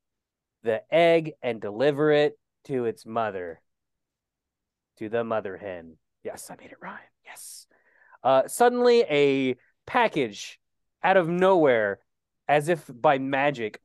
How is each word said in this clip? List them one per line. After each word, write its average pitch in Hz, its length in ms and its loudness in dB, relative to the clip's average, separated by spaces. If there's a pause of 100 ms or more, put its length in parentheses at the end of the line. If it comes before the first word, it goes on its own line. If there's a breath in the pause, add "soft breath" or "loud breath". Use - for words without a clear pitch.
(640)
the 110 180 -2 (120)
egg 165 480 2
and 107 200 -6
deliver 139 500 0
it 147 260 2 (280)
to 127 200 -4
its 110 200 -6
mother. 98 560 -8 (1400)
To 110 120 -10
the 117 140 -2
mother 104 340 -6
hen. 87 400 -14 (260)
Yes, - 260 -16
I - 60 -18
made - 160 -20
it - 100 -20
rhyme. 190 180 -16 (260)
Yes. - 420 -20 (560)
Uh, - 240 2
suddenly, 240 640 4
a 135 460 2 (300)
package - 720 -4 (440)
out 190 140 4
of 165 120 2
nowhere, 156 680 2 (480)
as 147 200 2
if 165 260 -4
by 139 260 2
magic, 135 640 -4